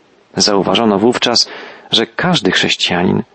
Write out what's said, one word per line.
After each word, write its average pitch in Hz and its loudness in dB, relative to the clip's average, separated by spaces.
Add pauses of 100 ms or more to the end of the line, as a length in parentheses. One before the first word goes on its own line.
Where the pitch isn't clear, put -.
(360)
Zauważono 98 2
wówczas, 120 0 (420)
że 113 0
każdy 87 -2
chrześcijanin, 95 0 (120)